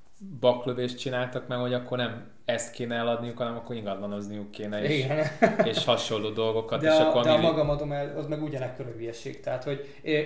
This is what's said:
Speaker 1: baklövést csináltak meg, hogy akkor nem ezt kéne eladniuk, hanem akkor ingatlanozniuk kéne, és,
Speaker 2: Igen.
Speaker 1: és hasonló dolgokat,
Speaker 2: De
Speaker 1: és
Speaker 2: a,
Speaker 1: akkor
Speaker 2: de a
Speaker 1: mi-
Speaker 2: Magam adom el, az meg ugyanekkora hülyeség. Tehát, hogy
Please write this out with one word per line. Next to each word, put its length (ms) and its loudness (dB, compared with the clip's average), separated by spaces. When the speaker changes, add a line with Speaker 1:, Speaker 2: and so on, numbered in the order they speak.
Speaker 1:
baklövést 580 2
csináltak 500 -4
meg, 100 -2
hogy 160 0
akkor 240 -2
nem 340 -4
ezt 260 0
kéne 240 -4
eladniuk, 420 0
hanem 180 -2
akkor 200 -8
ingatlanozniuk 760 -6
kéne, 320 -4
és, 200 2
Speaker 2:
Igen. 220 0
Speaker 1:
és 200 0
hasonló 440 2
dolgokat, 520 0
Speaker 2:
De 120 4
Speaker 1:
és 60 8
Speaker 2:
a, 100 8
Speaker 1:
akkor 140 4
Speaker 2:
de 80 4
a 60 8
Speaker 1:
mi- 60 4
Speaker 2:
Magam 260 4
adom 220 0
el, 260 -4
az 100 -6
meg 160 -4
ugyanekkora 460 -6
hülyeség. 500 -10
Tehát, 240 -4
hogy 220 -4